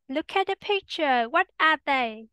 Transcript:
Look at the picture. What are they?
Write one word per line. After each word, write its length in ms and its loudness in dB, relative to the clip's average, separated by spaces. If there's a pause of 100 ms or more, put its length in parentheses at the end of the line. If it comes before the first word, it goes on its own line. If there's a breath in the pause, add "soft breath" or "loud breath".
Look 200 -4
at 200 -2
the 80 -4
picture. 760 -2
What 140 2 (120)
are 280 4
they? 480 -2